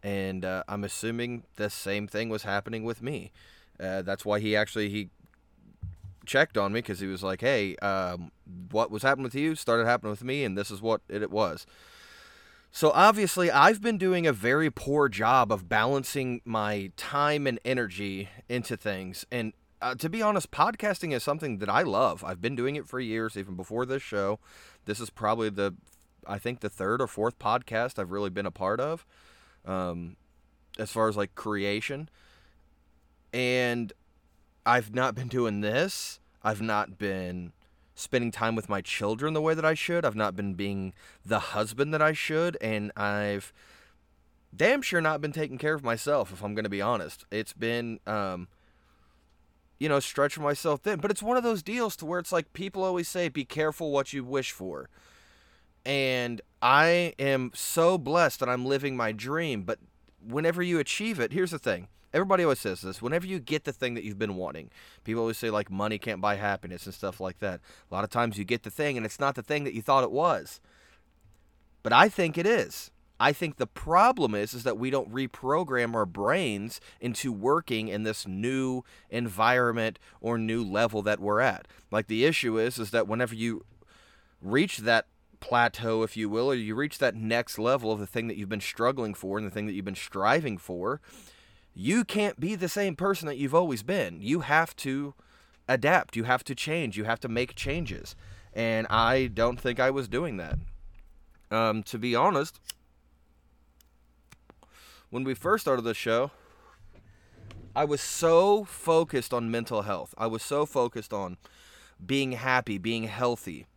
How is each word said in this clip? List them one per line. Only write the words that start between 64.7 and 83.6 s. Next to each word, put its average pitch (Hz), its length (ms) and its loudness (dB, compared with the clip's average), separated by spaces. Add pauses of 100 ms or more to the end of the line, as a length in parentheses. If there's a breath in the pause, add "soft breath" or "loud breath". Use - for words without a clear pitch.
people 113 180 -2
always 113 180 -2
say, 113 100 -2
like, 104 220 0
money 104 260 -2
can't 98 240 -6
buy 104 140 2
happiness 98 500 -4
and 98 80 -12
stuff 95 260 -6
like 92 200 -6
that. 92 200 -4 (300 loud breath)
A - 40 -10
lot 98 100 -2
of 104 80 -4
times 117 260 0
you 101 60 -2
get 117 180 0
the - 80 -12
thing, 143 280 -2
and 113 80 -4
it's - 140 -8
not 139 140 2
the 131 80 -8
thing 147 220 -2
that 139 100 -4
you 113 80 -4
thought 135 220 4
it 117 80 0
was. 135 480 0 (1200 soft breath)
But 113 100 0
I 151 180 10
think 170 280 0
it 170 80 0
is. 208 460 0 (280)
I 135 140 4
think 151 240 -4
the 127 80 -2
problem 180 720 4
is, 104 180 -2
is 123 80 -10
that 113 160 -2
we 127 140 -2
don't 131 200 -2
reprogram 131 840 0
our 107 100 2
brains 107 720 -2 (220 loud breath)
into 123 300 -4
working 113 560 0
in 104 160 -4
this 107 240 -4
new 127 560 -2 (260 loud breath)
environment 117 880 2 (240 loud breath)
or 117 160 0
new 113 260 0
level 107 380 2
that 104 180 2
we're 104 200 2
at. 123 280 2 (220 soft breath)
Like, 107 160 0
the 110 200 2
issue 131 340 2
is, 120 180 0
is 107 140 -6
that 110 160 2
whenever 113 260 -2
you 113 320 -4 (760 soft breath)